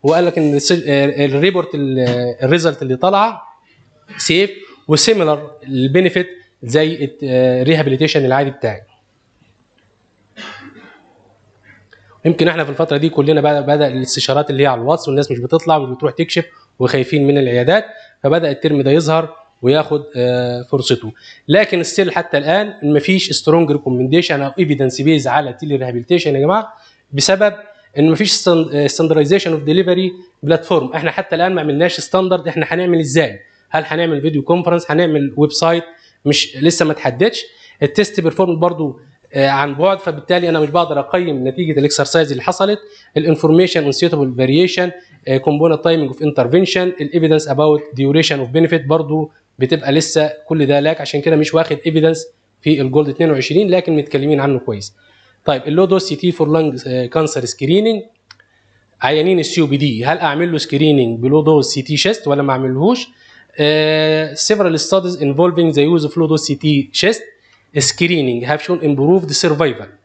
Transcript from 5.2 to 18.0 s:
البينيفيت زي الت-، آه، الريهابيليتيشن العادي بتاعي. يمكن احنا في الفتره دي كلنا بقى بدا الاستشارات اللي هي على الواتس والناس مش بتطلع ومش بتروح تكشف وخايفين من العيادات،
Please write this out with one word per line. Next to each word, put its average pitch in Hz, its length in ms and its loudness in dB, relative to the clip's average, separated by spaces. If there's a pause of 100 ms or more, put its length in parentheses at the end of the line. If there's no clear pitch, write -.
البينيفيت 165 600 0 (340)
زي 151 420 0
الت-، 135 200 -10
آه، 127 380 2
الريهابيليتيشن 147 600 0
العادي 135 260 0
بتاعي. 110 320 -8 (3500)
يمكن 165 240 2
احنا 165 160 -2
في 143 60 -8
الفتره 147 260 -2
دي 156 120 0
كلنا 151 320 2
بقى 147 220 2
بدا 147 260 2
الاستشارات 131 640 -2
اللي 139 120 0
هي 143 40 4
على 123 140 0
الواتس 156 280 -2
والناس 139 220 0
مش 120 80 -4
بتطلع 160 380 0
ومش 131 200 -4
بتروح 139 160 -2
تكشف 165 320 -4 (340)
وخايفين 135 480 0
من 139 120 4
العيادات، 131 460 2 (380)